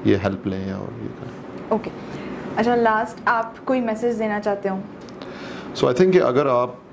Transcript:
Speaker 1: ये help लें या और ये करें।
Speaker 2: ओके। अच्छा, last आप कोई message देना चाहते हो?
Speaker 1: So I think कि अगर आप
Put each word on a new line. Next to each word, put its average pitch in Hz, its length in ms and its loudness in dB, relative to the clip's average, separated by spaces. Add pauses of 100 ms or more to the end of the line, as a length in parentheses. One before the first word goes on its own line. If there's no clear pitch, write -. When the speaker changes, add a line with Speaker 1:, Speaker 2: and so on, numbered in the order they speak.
Speaker 1:
ये 104 100 6
help 95 300 -2
लें 95 220 -2
या 95 100 -4
और 98 140 -8
ये - 160 -8
करें। - 680 -10
Speaker 2:
ओके। - 120 -6 (640)
अच्छा, 233 180 2
last 233 540 2
आप - 300 0
कोई 262 220 0
message 226 360 0
देना 214 240 0
चाहते 202 280 0
हो? 190 120 -2 (960)
Speaker 1:
So - 80 4
I 127 100 4
think 185 180 6
कि 180 60 8
अगर 135 280 6
आप 123 360 2 (100)